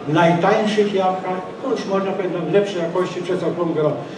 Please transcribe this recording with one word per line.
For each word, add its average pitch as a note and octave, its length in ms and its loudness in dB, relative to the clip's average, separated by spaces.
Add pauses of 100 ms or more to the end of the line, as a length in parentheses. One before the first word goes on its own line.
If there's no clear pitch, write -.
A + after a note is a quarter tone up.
najtańszych G3+ 840 4
jabłka, F#3 360 0 (320)
to C4+ 80 -4
już G3 160 -2
można F#3+ 260 0
powiedzieć, E3+ 280 -2 (120)
lepszej G3 300 2
jakości F3 400 -2
przez F3 200 -2
okrągły D#3+ 400 -2
rok. D3+ 120 2 (240)